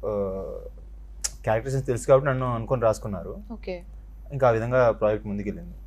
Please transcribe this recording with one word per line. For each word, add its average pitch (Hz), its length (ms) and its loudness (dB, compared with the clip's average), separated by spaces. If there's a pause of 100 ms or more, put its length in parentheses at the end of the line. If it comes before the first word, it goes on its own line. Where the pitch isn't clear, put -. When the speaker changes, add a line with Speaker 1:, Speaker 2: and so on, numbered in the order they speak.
Speaker 1:
ఆ, 107 40 -2 (1300)
క్యారెక్టర్స్ 127 420 0
తెలుసు 120 200 -2
కాబట్టి 131 220 6
నన్ను 127 260 0
అనుకొని 113 280 -2
రాసుకున్నారు. 107 560 0 (140)
Speaker 2:
ఓకే. 185 300 -10 (500)
Speaker 1:
ఇంకా 131 160 4
ఆ - 20 8
విధంగా 120 400 4
ప్రాజెక్ట్ 107 360 2
ముందుకెళ్ళింది. 95 480 -6 (120)